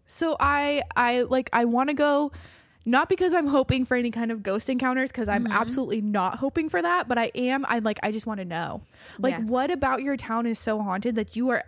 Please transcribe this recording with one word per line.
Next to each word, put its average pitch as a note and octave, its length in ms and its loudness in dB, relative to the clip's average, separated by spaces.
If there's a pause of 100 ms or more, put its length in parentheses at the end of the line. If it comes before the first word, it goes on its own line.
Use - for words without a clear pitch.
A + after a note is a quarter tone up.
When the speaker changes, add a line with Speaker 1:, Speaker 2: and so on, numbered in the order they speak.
Speaker 1:
So E4 320 -2
I, C#4+ 460 2 (140)
I, B3 240 2
like, B3+ 320 0
I A#3+ 100 4
wanna B3 300 2
go, D4 400 2 (500)
not B3+ 240 4
because F#4 260 2
I'm E4 140 4
hoping C4 380 2
for B3+ 100 0
any A#3+ 160 0
kind A3+ 220 -2
of G#3+ 100 -6
ghost G3+ 260 -2
encounters, B3+ 440 0
'cause A3 160 -2
I'm G#3+ 160 0
Speaker 2:
Mm-hmm. A3 160 -2
Speaker 1:
absolutely A#3 400 -2
not G3+ 380 0
hoping D4 280 -2
for F4 140 0
that, E4+ 260 0
but A#3+ 100 0
I A#3 180 0
am, B3+ 340 0
I'm A3+ 160 0
like, G#3+ 180 -2
I G#3+ 80 -2
just G#3+ 160 -6
wanna G3+ 160 -6
know. E3+ 380 -6 (360)
Like, B3 140 2
Speaker 2:
Yeah. A3+ 120 -4
Speaker 1:
what B3+ 280 0
about C4+ 320 0
your C#4 140 -2
town A#3 280 -4
is A3+ 140 -2
so G#3+ 220 -2
haunted G#3 340 -2
that G#3+ 220 -4
you B3 140 0
are A#3 160 0